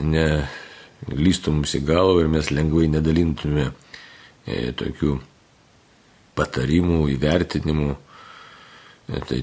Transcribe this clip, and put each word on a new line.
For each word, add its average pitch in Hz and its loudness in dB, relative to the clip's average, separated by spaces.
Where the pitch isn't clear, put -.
ne 80 2
lįstų 80 0
mums 71 -2
į 69 -4
galvą 87 4
ir 78 2
mes 78 0
lengvai 78 2
nedalintume, 78 0
e, 57 -6
tokių 73 -2
patarimų, 80 2
įvertinimų, 76 0
e, - -16
tai 64 -4